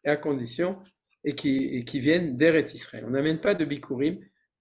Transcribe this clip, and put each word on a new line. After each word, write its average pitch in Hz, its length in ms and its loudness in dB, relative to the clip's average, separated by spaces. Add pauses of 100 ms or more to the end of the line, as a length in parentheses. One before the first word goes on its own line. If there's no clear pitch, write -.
et 147 60 2
à 151 60 4
condition 151 640 -2 (460)
et 147 100 -2
qui, 135 400 0
et 120 120 -4
qui 139 140 -6
viennent 151 360 2
d'Eretz 160 380 4
Israël. - 340 -12
On 117 40 -6
n'amène 151 280 0
pas 202 140 2
de 165 120 0
bikurim 143 540 -2 (420)